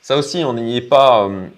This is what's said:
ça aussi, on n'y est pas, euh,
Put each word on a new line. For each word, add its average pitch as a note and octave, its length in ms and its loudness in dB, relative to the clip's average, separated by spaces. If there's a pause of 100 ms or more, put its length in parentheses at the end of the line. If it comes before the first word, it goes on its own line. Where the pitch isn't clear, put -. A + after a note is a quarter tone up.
ça C3+ 140 -2
aussi, D3+ 280 -4
on B2+ 100 -4
n'y A#2 220 -6
est A#2+ 60 -4
pas, B2+ 420 4
euh, G2 340 -8